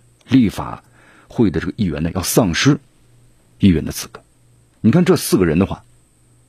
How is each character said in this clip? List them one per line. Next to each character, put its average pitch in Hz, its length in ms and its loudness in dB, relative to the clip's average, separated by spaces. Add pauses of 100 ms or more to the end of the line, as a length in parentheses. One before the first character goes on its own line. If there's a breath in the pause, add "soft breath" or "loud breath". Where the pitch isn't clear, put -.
(260)
立 123 220 2
法 - 340 -10 (460 soft breath)
会 107 220 0
的 80 100 -4
这 80 60 -6
个 - 100 -8
议 107 80 -4
员 76 180 -4
呢， 82 120 -4
要 95 80 -6
丧 95 320 0
失 139 240 2 (800)
议 104 100 4
员 78 160 2
的 78 80 -8
资 - 160 -12
格。 - 140 -20 (580)
你 110 100 2
看 170 140 4
这 180 120 4
四 - 200 -2
个 95 80 2
人 80 140 2
的 98 80 2
话， - 180 -10 (640)